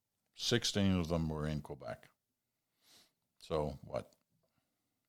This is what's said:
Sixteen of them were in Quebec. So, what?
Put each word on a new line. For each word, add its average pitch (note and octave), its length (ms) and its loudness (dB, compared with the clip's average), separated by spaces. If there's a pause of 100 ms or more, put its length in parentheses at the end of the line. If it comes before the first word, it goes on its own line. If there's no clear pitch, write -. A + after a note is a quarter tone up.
(360)
Sixteen G2 640 2
of E2 120 0
them E2 180 2
were D#2 200 -2
in D2+ 140 -2
Quebec. - 480 -12 (1300)
So, D2 460 -2
what? - 260 -6 (1000)